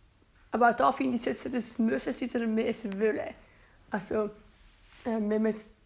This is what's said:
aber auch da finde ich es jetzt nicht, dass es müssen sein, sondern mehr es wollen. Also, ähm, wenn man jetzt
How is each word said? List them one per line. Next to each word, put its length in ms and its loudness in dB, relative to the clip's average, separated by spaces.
aber 180 6
auch 60 0
da 160 4
finde 240 0
ich 60 -2
es 40 -2
jetzt 200 -4
nicht, 100 -4
dass 160 -4
es 60 -14
müssen 340 0
sein, 160 -4
sondern 260 -2
mehr 140 0
es 160 -4
wollen. 500 -2
Also, 400 -2
ähm, 240 0
wenn 140 2
man 100 2
jetzt 140 -6